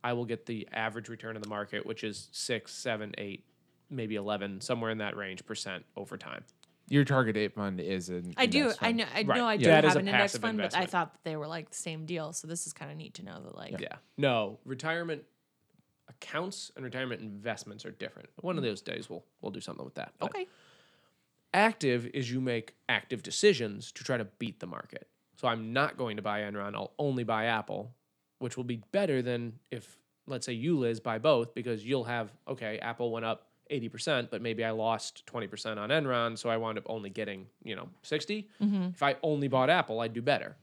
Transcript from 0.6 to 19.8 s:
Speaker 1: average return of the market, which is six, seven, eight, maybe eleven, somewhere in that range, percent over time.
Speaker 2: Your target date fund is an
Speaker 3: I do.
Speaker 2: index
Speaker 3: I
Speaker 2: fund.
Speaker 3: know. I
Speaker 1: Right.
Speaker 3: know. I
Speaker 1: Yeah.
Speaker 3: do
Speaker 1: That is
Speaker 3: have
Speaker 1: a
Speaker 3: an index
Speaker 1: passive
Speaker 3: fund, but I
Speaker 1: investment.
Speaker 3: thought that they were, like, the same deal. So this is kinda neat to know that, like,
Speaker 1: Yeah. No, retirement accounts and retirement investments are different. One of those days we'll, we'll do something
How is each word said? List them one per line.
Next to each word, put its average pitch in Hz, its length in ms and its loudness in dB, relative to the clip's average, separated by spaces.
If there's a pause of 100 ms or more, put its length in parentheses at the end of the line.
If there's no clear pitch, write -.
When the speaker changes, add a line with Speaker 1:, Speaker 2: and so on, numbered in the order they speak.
Speaker 1:
average 110 360 -2
return 113 280 -10
of 107 80 -8
the 107 60 -10
market, 104 360 -4
which 110 180 -6
is 104 280 -6
six, - 420 -4
seven, 107 460 -4
eight, 101 240 -8 (460)
maybe 110 260 -2
eleven, 101 460 -2
somewhere 113 300 0
in 110 80 -2
that 104 180 -2
range, 95 280 -8
percent 95 400 -6 (100)
over 101 220 -10
time. - 260 -10 (460)
Speaker 2:
Your 143 160 8
target 127 300 4
date 104 180 2
fund 98 260 -2
is 92 300 -2
an 87 280 -4
Speaker 3:
I 262 80 6
do. 277 180 4
Speaker 2:
index 226 180 2
Speaker 3:
I - 60 0
Speaker 2:
fund. 233 100 2
Speaker 3:
know. 226 160 0
I 214 100 0
Speaker 1:
Right. 226 140 4
Speaker 3:
know. 247 100 4
I 220 60 4
Speaker 1:
Yeah. 208 60 2
Speaker 3:
do 147 60 6
Speaker 1:
That 156 200 10
is - 40 10
Speaker 3:
have 185 60 6
Speaker 1:
a 190 40 6
Speaker 3:
an 190 100 0
index - 120 6 (120)
Speaker 1:
passive - 80 -4
Speaker 3:
fund, 220 160 0
but 202 60 0
I - 20 0
Speaker 1:
investment. 180 260 0
Speaker 3:
thought 170 220 0
that - 100 -20
they 160 140 -4
were, 151 100 -6
like, 160 220 -8
the - 60 -16
same 160 300 -8
deal. 160 280 -4
So - 140 -8
this 165 200 -6
is 156 60 -10
kinda 147 220 -12
neat - 200 -14
to - 80 -14
know 92 180 -12
that, - 140 -14
like, - 240 -8
Speaker 1:
Yeah. - 160 -8 (220)
No, 113 480 2
retirement 156 580 -4 (880)
accounts - 680 -6
and 131 100 -10
retirement 127 360 -4
investments 104 640 -8
are 92 60 -8
different. - 380 -12 (120)
One 175 160 -2
of 139 60 0
those 104 180 -2
days - 280 -6
we'll, 82 140 -10 (180)
we'll - 100 -4
do - 100 -8
something - 240 -10